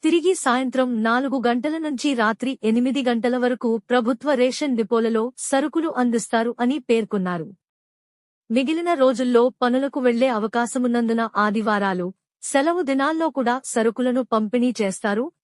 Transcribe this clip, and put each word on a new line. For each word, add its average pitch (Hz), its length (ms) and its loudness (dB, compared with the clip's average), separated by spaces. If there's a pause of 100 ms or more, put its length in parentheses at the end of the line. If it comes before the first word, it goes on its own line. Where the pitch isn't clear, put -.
తిరిగి 330 300 4 (100)
సాయంత్రం 254 440 0 (200)
నాలుగు 254 400 0
గంటల 247 280 -2 (120)
నుంచి 285 240 -2 (100)
రాత్రి 226 320 -2 (160)
ఎనిమిది 247 400 2
గంటల 240 340 0
వరకు 247 280 0 (200)
ప్రభుత్వ 247 380 0 (140)
రేషన్ 262 360 0
డిపోలలో 226 440 0 (240)
సరుకులు 302 440 0 (120)
అందిస్తారు 233 560 0
అని 254 180 0 (100)
పేర్కొన్నారు. 185 600 -2 (1000)
మిగిలిన 320 400 0 (100)
రోజుల్లో 247 420 4 (160)
పనులకు 262 460 0
వెళ్లే 240 220 4 (120)
అవకాశమున్నందున 233 840 0 (200)
ఆదివారాలు, 202 640 0 (360)
సెలవు 330 460 0
దినాల్లో 294 380 0 (100)
కూడా 240 180 0 (160)
సరుకులను 247 520 0 (100)
పంపిణీ 233 360 0 (100)
చేస్తారు. 202 460 -2 (200)